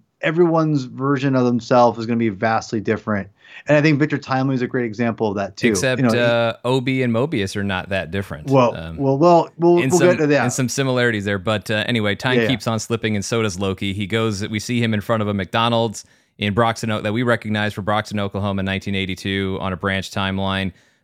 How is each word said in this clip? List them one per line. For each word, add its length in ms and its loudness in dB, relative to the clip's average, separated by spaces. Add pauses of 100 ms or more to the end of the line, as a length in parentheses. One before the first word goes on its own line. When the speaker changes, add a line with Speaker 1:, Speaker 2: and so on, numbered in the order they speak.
(220)
Speaker 1:
everyone's 600 2
version 520 0
of 100 4
themselves 540 4
is 60 -4
gonna 120 -2
be 120 2
vastly 500 -2
different. 500 -2 (380)
And 100 6
I 40 4
think 180 4
Victor 180 0
Timely 380 -2
is 60 0
a 60 -2
great 180 -2
example 420 -2
of 80 -2
that 220 -4
too. 120 2
Speaker 2:
Except, 300 0
Speaker 1:
You 80 4
know, 60 4
he 60 2
Speaker 2:
uh, 340 2 (100)
Obi 400 0
and 100 0
Mobius 420 -2
are 80 -2
not 260 -4
that 200 -4
different. 400 -6
Speaker 1:
Well, 260 4
Speaker 2:
Um, 220 -10
Speaker 1:
well, 200 0
well, 400 6
we'll, 220 4
Speaker 2:
in 100 0
Speaker 1:
we'll 100 4
Speaker 2:
some, 100 6
Speaker 1:
get 80 4
to 100 2
that. 180 2
Speaker 2:
in 60 -2
some 180 -2
similarities 560 0
there. 140 -2
But, 300 -4
uh, 180 0
anyway, 280 0
time 220 0
Speaker 1:
Yeah, 60 2
yeah. 60 0
Speaker 2:
keeps 180 -4
on 120 -2
slipping, 360 -2
and 100 -4
so 160 -2
does 180 -2
Loki. 320 -2
He 160 -6
goes, 400 -2
we 120 -4
see 220 -4
him 120 0
in 80 0
front 200 0
of 60 -2
a 60 0
McDonald's 720 -2 (320)
in 160 -2
Broxton, 380 0
O-, 100 -2
that 100 -2
we 120 -2
recognize 500 0
for 80 -8
Broxton, 380 -2
Oklahoma 420 -4
in 40 -2
nineteen 300 -4
eighty-two 640 -4
on 140 -4
a 40 -8
branch 340 -4
timeline. 600 -2 (320)